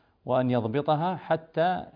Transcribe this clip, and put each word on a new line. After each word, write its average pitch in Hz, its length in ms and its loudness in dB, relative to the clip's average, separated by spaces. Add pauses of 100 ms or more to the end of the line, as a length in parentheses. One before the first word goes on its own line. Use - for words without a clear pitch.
(260)
وأن 127 240 2
يضبطها 147 640 0
حتى 165 800 -2